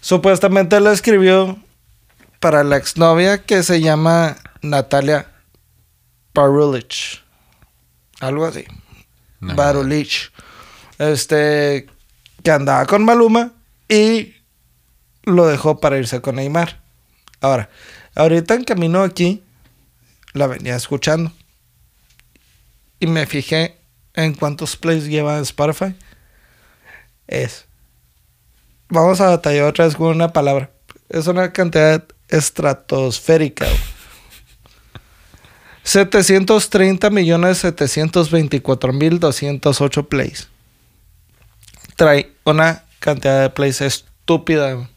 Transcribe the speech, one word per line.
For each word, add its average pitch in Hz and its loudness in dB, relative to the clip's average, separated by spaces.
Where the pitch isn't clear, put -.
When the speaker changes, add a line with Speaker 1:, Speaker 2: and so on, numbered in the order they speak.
Speaker 1:
Supuestamente 190 2
la 208 4
escribió 190 2
para 151 4
la 143 2
exnovia 165 2
que 190 0
se 165 0
llama 160 2
Natalia 143 -2
Barulich. 139 0
Algo 143 -6
así. - -10
Speaker 2:
No. 92 -8
Speaker 1:
Barulich. 143 -2
Este, 147 0
que 165 0
andaba 139 2
con 208 2
Maluma 233 4
y 214 2
lo 175 4
dejó 151 0
para 143 0
irse 127 -6
con 131 -6
Neymar. 147 -4
Ahora, 135 -2
ahorita 165 2
en 247 -4
camino 180 -2
aquí, 185 -2
la 139 -2
venía 127 -6
escuchando. 156 -4
Y 165 -4
me 160 -2
fijé 160 -4
en 160 -2
cuántos 147 -6
plays 160 -2
lleva 151 -4
en 151 -6
Spotify. 156 -4
Es. - -8
Vamos 175 2
a 185 4
batallar 147 0
otra 151 2
vez 151 -2
con 165 0
una 165 0
palabra. 139 0
Es 160 -6
una 180 -2
cantidad 160 2
estratosférica, 143 -2
güey. - 0
Setecientos 196 2
treinta 190 2
millones 180 2
setecientos 160 -2
veinticuatro 139 -2
mil 160 0
doscientos 143 -2
ocho 143 -2
plays. - -6
Trae 147 2
una 160 0
cantidad 135 -2
de 131 0
plays 139 -4
estúpida, 147 -4
güey. 123 -12